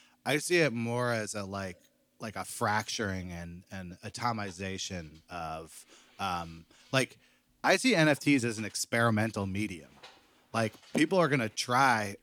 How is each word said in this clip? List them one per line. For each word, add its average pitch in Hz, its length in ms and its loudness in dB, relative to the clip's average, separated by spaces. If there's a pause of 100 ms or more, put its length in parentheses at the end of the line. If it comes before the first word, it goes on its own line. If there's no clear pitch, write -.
(260)
I 139 120 0
see 175 200 0
it 147 160 4
more 120 380 0
as 110 220 -2
a, 104 120 -6
like, 95 320 -6 (420)
like, 110 160 -10
a 95 100 -6
fracturing 104 840 -2
and, 85 400 -10
and 90 340 -10
atomization 95 1200 -6
of, 82 560 -10 (340)
um, 85 460 -6 (260)
like, 131 260 0 (460)
I 180 140 6
see 226 180 4
N 156 120 6
F 143 120 4
Ts 139 240 4
as 113 160 -2
an 110 60 -6
experimental 110 800 0
medium. 92 420 -4 (640)
Like, 110 200 0 (220)
people 160 220 4
are 170 100 6
gonna 127 220 2
try 123 720 2